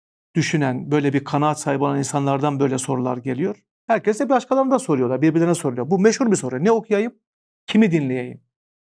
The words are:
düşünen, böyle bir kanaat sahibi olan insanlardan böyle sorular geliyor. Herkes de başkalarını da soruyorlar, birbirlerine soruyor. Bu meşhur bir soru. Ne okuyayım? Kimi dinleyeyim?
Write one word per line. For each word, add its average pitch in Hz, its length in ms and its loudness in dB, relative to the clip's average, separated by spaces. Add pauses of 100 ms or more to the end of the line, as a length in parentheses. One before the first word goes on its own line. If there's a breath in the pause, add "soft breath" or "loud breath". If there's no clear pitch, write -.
(360)
düşünen, 139 560 0
böyle 143 220 2
bir 139 100 0
kanaat 147 360 0
sahibi 139 240 -2
olan 143 140 -2
insanlardan 139 600 -2
böyle 131 180 0
sorular 127 400 -4
geliyor. 127 460 -6 (240)
Herkes 214 320 0
de 254 100 -2
başkalarını 262 420 2
da 254 80 2
soruyorlar, 127 420 0
birbirlerine 165 340 2
soruyor. 127 360 -4
Bu 190 80 2
meşhur 220 320 2
bir 185 40 4
soru. 127 280 -4
Ne 226 80 4
okuyayım? 220 440 0 (520)
Kimi 214 240 4
dinleyeyim? 127 520 -4 (400)